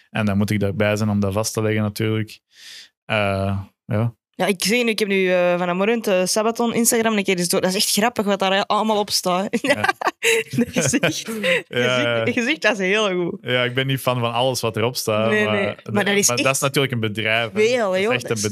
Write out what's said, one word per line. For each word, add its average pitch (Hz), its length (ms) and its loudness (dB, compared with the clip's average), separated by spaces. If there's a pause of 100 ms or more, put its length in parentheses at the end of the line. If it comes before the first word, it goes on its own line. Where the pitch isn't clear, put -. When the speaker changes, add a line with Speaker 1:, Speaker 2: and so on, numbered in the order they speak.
(100)
Speaker 1:
En 110 160 -2
dan 98 100 2
moet 101 140 2
ik 107 100 0
daarbij 104 360 0
zijn 110 120 0
om 101 120 2
dat 98 120 0
vast 107 200 -2
te 113 100 -2
leggen 107 200 0
natuurlijk. 110 580 -2 (640)
Eh, 98 540 0 (260)
ja. 117 320 -2 (140)
Speaker 2:
Ja, 180 160 -2
ik 190 180 0
zie 233 200 2
nu, 233 60 0
ik 208 80 -2
heb 214 100 0
nu, 190 240 2
eh, 180 260 2
vanmorgen, 190 440 0
eh, 185 240 2
Sabaton 226 480 0
Instagram 226 420 2
een 196 80 0
keer 190 140 0
eens 175 100 0
door. 190 120 0
Dat 180 100 2
is 185 60 -2
echt - 160 0
grappig 202 320 0
wat 196 140 0
daar 196 280 0
allemaal 214 320 0
op 208 120 -2
staat. 185 400 0
<laughs> 233 120 0
Speaker 1:
Ja. 269 320 0 (600)
Speaker 2:
Dat 233 280 0
is - 140 2
echt, - 200 0
je 202 460 -4
Speaker 1:
<laughs> - 40 -
Ja, 120 560 0
Speaker 2:
ziet, 240 120 0
Speaker 1:
ja. 247 60 0
Speaker 2:
je - 60 -
ziet 294 140 -4
dat 214 100 2
is 185 60 -2
heel 196 360 0 (100)
goed. - 160 -4
Speaker 1:
Ja, 123 240 0
ik 123 100 -2
ben 131 120 0
niet 135 140 -2
fan 127 200 0
van 117 120 0
alles 123 280 0
wat 113 160 -2
erop 113 200 0
staat. 110 340 0
Speaker 2:
Nee, 214 140 2
Speaker 1:
maar 208 100 0
Speaker 2:
nee. 196 200 -2 (180)
Maar 202 120 2
dat 202 100 0
is 202 140 2
Speaker 1:
maar 120 80 0
Speaker 2:
echt 127 100 0
Speaker 1:
dat 135 80 2
is - 60 -4
natuurlijk 139 340 0
een 117 60 -2
bedrijf, 110 520 -2
hè. 208 80 0
Speaker 2:
veel, 233 280 2
Speaker 1:
Dat 185 80 0
is 190 60 0
Speaker 2:
joh. 220 120 0
Speaker 1:
echt - 80 -2
Speaker 2:
Dat - 80 -4
Speaker 1:
een 113 60 -2
Speaker 2:
is 104 160 -4